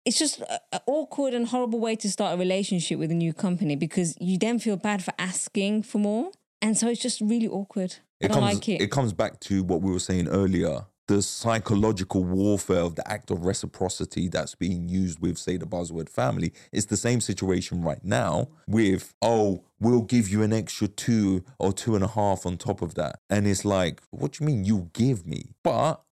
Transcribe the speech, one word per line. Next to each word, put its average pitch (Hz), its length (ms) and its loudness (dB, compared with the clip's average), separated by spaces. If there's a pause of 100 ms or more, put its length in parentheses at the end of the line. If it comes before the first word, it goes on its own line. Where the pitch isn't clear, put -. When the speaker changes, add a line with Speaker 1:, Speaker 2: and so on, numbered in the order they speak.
Speaker 1:
it's 220 140 0
just 302 220 -2
a, - 200 -6 (100)
a - 140 -6
awkward 277 480 -2
and 240 140 -2
horrible 240 320 -2
way 220 180 0
to 214 140 -4
start 180 240 -2
a - 20 -2
relationship 185 600 0
with 156 120 -2
a 170 40 0
new 165 180 0
company, 175 420 0
because 165 440 -2
you 185 180 0
then 220 220 0
feel 208 180 -2
bad 202 260 -2
for - 160 -6
asking 202 640 -2
for - 140 -6
more. 220 340 0 (300)
And 214 160 2
so 226 100 2
it's 240 140 -2
just 247 200 -4
really 226 260 2
awkward. 190 480 -4 (260)
I - 40 -2
Speaker 2:
It - 40 2
Speaker 1:
don't - 100 4
Speaker 2:
comes, - 160 4
Speaker 1:
like - 140 -2
it. 180 120 2
Speaker 2:
it 101 80 0
comes 123 220 2
back 104 300 -2
to 98 220 2
what 87 180 2
we 95 100 0
were 90 80 0
saying 90 300 0
earlier, 90 560 2 (240)
the 101 120 4
psychological 107 1000 0
warfare 95 560 2
of 85 160 -2
the - 100 -6
act - 240 -8
of 87 140 -4
reciprocity 90 840 -4
that's 78 260 -4
being 87 320 -2
used 90 320 -2
with, 82 180 -2
say, 90 200 -4
the 82 80 -6
buzzword 82 420 -6
family. 107 460 -2 (180)
It's - 140 -2
the 107 100 -2
same 120 240 0
situation 92 640 -2
right 78 180 -2
now 104 460 0 (180)
with, 98 560 2
"Oh, 107 440 2 (160)
we'll 117 220 4
give 117 260 2
you 107 120 2
an 107 120 4
extra 107 340 -2
two 98 560 2 (160)
or 98 140 2
two 110 220 0
and 95 100 4
a - 20 0
half 101 380 0
on 90 100 -2
top 98 260 -4
of 85 140 -6
that." 76 240 -4 (100)
And 101 160 4
it's 101 200 2
like, 95 360 2 (100)
"What 143 200 -6
do - 140 -18
you - 20 2
mean 117 160 2
you 95 300 0
give 110 340 2
me?" - 220 -8 (120)
But 131 400 0 (140)